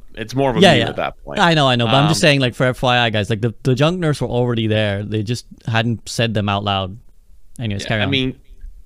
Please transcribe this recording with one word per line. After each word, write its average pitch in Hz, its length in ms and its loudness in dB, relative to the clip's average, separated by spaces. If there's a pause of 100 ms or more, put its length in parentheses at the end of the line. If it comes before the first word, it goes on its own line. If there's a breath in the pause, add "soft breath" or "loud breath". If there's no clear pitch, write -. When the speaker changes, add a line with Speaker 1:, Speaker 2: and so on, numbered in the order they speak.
(140)
Speaker 1:
it's 110 200 -10
more 135 160 2
of 113 60 0
a 165 40 4
Speaker 2:
Yeah, 180 120 8
Speaker 1:
meme 131 80 4
Speaker 2:
yeah. 110 80 -2
Speaker 1:
at 78 80 -6
that 71 260 -6
point. 71 160 -10
Speaker 2:
I 170 140 4
know, 147 160 4
I 127 80 2
know, 120 80 0
but 113 100 2
I'm 139 140 4
just 156 100 2
Speaker 1:
Um, 170 100 4
Speaker 2:
saying, 139 120 4
like, 123 140 0
for 139 100 0
F 127 180 -2
Y 123 160 2
I, 120 120 2
guys, 104 180 0
like, 107 140 -2
the, 117 200 0
the 127 120 2
junk 160 260 2
nerfs 151 220 0
were 120 60 -4
already 120 380 0
there. 107 380 0
They 107 180 -4
just 117 220 -4 (220)
hadn't 113 420 -2
said 117 240 -2
them 104 160 -2
out 101 160 -2
loud. 98 340 -2 (600)
Anyways, 104 240 -6
Speaker 1:
yeah, - 60 -10
Speaker 2:
carry 110 120 0
Speaker 1:
I 120 40 0
Speaker 2:
on. 139 60 -2
Speaker 1:
mean, 131 300 -2 (460)